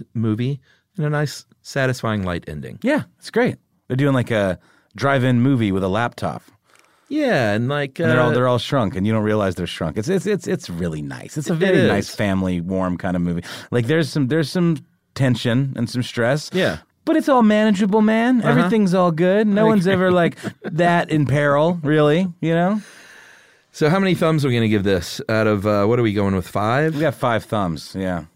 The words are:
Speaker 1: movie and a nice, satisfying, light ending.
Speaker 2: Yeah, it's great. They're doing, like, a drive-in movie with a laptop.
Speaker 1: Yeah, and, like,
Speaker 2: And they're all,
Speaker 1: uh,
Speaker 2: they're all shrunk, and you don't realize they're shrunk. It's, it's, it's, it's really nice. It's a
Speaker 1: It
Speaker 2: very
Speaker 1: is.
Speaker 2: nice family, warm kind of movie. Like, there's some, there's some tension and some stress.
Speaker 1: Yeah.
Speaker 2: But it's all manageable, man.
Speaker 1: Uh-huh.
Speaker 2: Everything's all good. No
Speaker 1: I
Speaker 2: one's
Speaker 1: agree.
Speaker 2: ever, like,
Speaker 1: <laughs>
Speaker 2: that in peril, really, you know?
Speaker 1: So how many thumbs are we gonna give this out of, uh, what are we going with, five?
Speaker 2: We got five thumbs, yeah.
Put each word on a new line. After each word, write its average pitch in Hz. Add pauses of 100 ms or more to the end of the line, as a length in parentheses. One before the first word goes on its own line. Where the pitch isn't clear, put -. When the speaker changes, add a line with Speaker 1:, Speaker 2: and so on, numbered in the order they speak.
(140)
Speaker 1:
movie 117 (380)
and 151
a 147
nice, 147 (180)
satisfying, 120
light 87
ending. 69
Speaker 2:
Yeah, 277 (140)
it's -
great. 226 (300)
They're 127
doing, 139
like, 123
a 101 (360)
drive-in 127
movie 120
with 95
a 95
laptop. 95 (680)
Speaker 1:
Yeah, 208
and, 117
like, 143
Speaker 2:
And 165
they're 127
all, 123
Speaker 1:
uh, -
Speaker 2:
they're 127
all 123
shrunk, 113
and 95
you 110
don't 110
realize 104
they're 87
shrunk. 80
It's, 110
it's, 175
it's, 208
it's -
really 170
nice. 139
It's 151
a -
Speaker 1:
It 160
Speaker 2:
very 185
Speaker 1:
is. 117
Speaker 2:
nice 101
family, 95
warm 92
kind 90
of 90
movie. 87 (280)
Like, 117
there's 156
some, 143
there's 156
some 170 (380)
tension 131
and 117
some 123
stress. 123
Speaker 1:
Yeah. 165 (280)
Speaker 2:
But 311
it's 311
all 262
manageable, 214
man. 226
Speaker 1:
Uh-huh. 220
Speaker 2:
Everything's 196
all 180
good. 180
No 208
Speaker 1:
I 220
Speaker 2:
one's 202
Speaker 1:
agree. 190
Speaker 2:
ever, 185
like, 170 (140)
Speaker 1:
<laughs> -
Speaker 2:
that 170
in 151
peril, 147
really, 151 (140)
you 160
know? 185 (920)
Speaker 1:
So 151
how 190
many 190
thumbs 160
are -
we 123
gonna 113
give 104
this 92
out 110
of, 104
uh, 104
what 120
are 120
we 110
going 98
with, 90
five? 131
Speaker 2:
We 143
got 151
five 113
thumbs, 92
yeah. 92 (100)